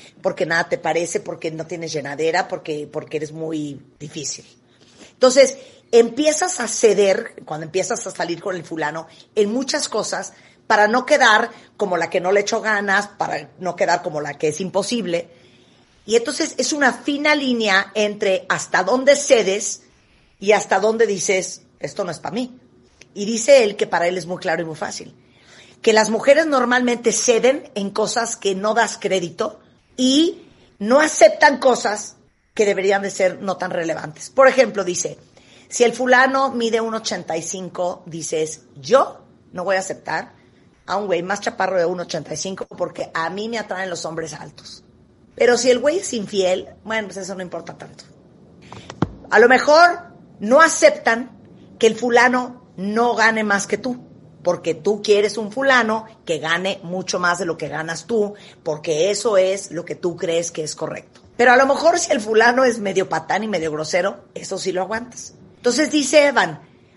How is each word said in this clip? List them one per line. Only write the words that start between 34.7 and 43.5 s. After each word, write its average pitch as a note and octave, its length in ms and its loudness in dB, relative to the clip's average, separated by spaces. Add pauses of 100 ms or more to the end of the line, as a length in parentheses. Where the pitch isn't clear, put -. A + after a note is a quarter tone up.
dice, F3 340 -6 (520)
si - 140 2
el A#3 100 2
fulano C4 580 2
mide A3+ 300 -2
un A3+ 120 -6
ochenta F3+ 440 -6
y E3 40 -6
cinco, F3+ 640 -8
dices, D#3 560 -6 (140)
"Yo F#3 460 2 (320)
no F3+ 100 -8
voy F#3+ 120 0
a F#3+ 40 2
aceptar E3 540 -8 (540)
a F3+ 100 -2
un G#3 100 -4
güey F3 160 0
más G3 180 -4
chaparro F#3+ 360 -2
de E3+ 80 2
un F3+ 140 -2
ochenta D#3+ 340 -8
y D3+ 40 -10
cinco F#3+ 280 -8
porque - 480 -8
a E3 160 -4
mí G#3 200 -8
me A#3 80 -6